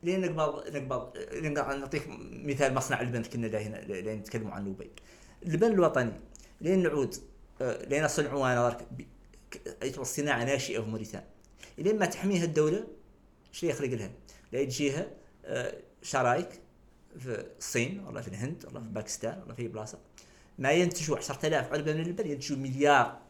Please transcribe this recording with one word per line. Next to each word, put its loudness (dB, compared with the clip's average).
لين 2
نقبض، 0
نقبض، -4
لين -2
نقبض، 0
نعطيك -4
مثال 2
مصنع 2
اللبن -2
كنا -4
لا -2
هنا، -6
لا، -6
لا -4
نتكلموا -6
عن -6
لبي. -8
اللبن 4
الوطني 4
لين 4
نعود، 2
آه، -2
لين 2
نصنعوا 2
أنا 6
ذاك -6
ب-، -10
ك-، -10
يعتبر -4
صناعة 0
ناشئة 0
في -4
موريتانيا. -8
لين 2
ما 4
تحميها 0
الدولة، 2
شو -6
يخرج 0
لها؟ -6
لا 0
تجيها، 0
آه، -4
شرايك 2
في -6
الصين، -2
ولا -8
في -10
الهند، -6
ولا -10
في -10
باكستان، -6
ولا -12
في -8
أي -4
بلاصة. -8
ما 4
ينتجوا 4
عشرة -4
آلاف 2
علبة 0
من 0
اللبن، -2
ينتجوا -4
مليار 6